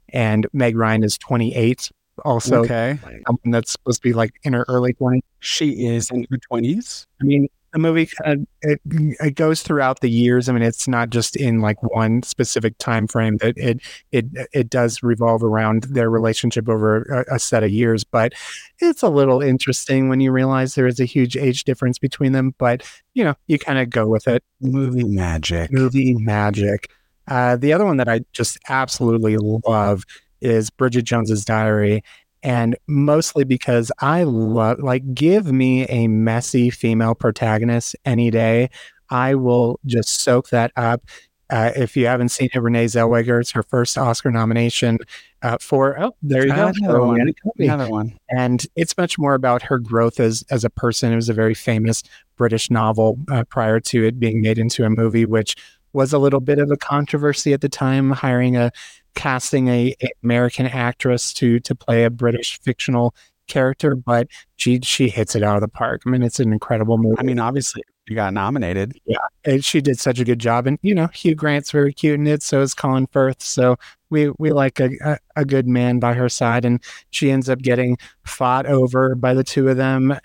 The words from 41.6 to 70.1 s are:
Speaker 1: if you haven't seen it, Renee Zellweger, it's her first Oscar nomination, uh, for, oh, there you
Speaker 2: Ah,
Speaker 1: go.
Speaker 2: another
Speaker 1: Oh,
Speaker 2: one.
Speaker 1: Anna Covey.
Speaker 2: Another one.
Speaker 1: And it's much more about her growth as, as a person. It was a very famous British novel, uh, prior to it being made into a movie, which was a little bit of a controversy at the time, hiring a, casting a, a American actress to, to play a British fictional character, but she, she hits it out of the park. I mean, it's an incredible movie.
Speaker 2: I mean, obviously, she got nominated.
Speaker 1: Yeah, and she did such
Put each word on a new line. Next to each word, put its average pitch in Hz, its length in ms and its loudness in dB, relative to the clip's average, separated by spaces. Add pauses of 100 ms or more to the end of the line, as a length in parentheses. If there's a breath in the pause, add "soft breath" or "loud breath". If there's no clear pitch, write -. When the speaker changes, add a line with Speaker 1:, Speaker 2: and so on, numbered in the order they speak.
Speaker 1:
if 123 220 -2
you 123 80 4
haven't 123 240 0
seen 127 240 -2
it, 127 60 -2
Renee 117 260 2
Zellweger, 117 560 2
it's 120 100 -6
her 113 120 -2
first - 340 -2
Oscar 120 340 0
nomination, 113 680 0 (420 loud breath)
uh, 120 180 -2
for, 139 400 0
oh, 226 220 -4
there 135 240 0
you 139 80 2
Speaker 2:
Ah, - 20 0
Speaker 1:
go. 202 120 2
Speaker 2:
another 185 340 2
Speaker 1:
Oh, 120 60 2
Speaker 2:
one. 120 140 2
Speaker 1:
Anna 156 120 0 (100)
Covey. 196 220 -2
Speaker 2:
Another 139 240 0
one. 110 280 -6 (120)
Speaker 1:
And 123 360 0 (100)
it's 165 220 -4
much 175 200 -2
more 143 160 2
about 127 300 0
her 131 160 -2
growth 117 400 0
as, 113 320 0
as 117 120 -2
a 117 60 0
person. 120 420 -2
It 117 40 2
was 117 140 0
a 117 40 0
very 113 220 2
famous 113 480 -2 (340 loud breath)
British 113 320 0
novel, 110 480 2 (120)
uh, - 160 0
prior 113 360 0
to 113 240 0
it 120 140 0
being 113 220 0
made 110 180 2
into 117 260 0
a 107 40 2
movie, 113 360 2
which 110 300 0 (380 loud breath)
was 135 200 0
a 147 60 4
little 139 220 4
bit 143 180 2
of 147 100 2
a 143 80 0
controversy 143 760 0
at 139 80 0
the 143 80 0
time, 135 420 0
hiring 127 440 0
a, 120 160 2 (440 loud breath)
casting 131 520 -2
a, 123 360 2
a 127 60 -2 (120)
American 120 460 0
actress 123 640 -2
to, 120 280 2
to - 120 -6
play 117 300 0
a 117 60 4
British 120 500 -4
fictional 120 560 -2 (320 soft breath)
character, 135 480 0
but 120 320 0 (300 loud breath)
she, 123 260 2
she 127 260 0
hits 107 240 -2
it 107 80 0
out 104 140 2
of 104 60 0
the 107 60 -2
park. - 380 -6
I 123 40 -2
mean, 127 120 0
it's 120 180 -2
an 113 140 2
incredible 110 460 0
movie. 110 180 2
Speaker 2:
I 127 60 -2
mean, 127 160 0
obviously, 127 420 -4 (260)
she 113 60 -8
got 104 200 -2
nominated. 101 640 -2 (100)
Speaker 1:
Yeah, - 120 -2 (260)
and 139 220 0
she 156 160 0
did 135 180 0
such 123 200 -2